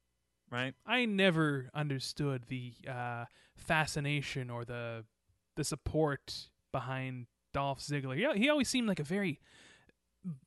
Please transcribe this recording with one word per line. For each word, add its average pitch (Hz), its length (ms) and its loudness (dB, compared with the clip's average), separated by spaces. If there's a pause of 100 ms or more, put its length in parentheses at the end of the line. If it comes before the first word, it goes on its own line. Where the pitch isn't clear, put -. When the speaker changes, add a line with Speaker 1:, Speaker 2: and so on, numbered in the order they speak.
(500)
Speaker 1:
right? 127 240 -2 (120)
Speaker 2:
I 247 180 2
never 160 680 4
understood 139 760 -2
the, 123 240 -6 (160)
uh, 120 380 -6 (280)
fascination 147 960 0
or 120 140 -6
the, 117 400 -6 (520)
the 151 80 0
support - 840 0 (240)
behind 131 540 -4 (260)
Dolph 139 280 0
Ziggler. 135 360 -2 (180)
He, 202 60 2
he 254 80 6
always 302 200 4
seemed 240 200 0
like 180 120 0
a 147 40 -2
very 180 340 0 (1080)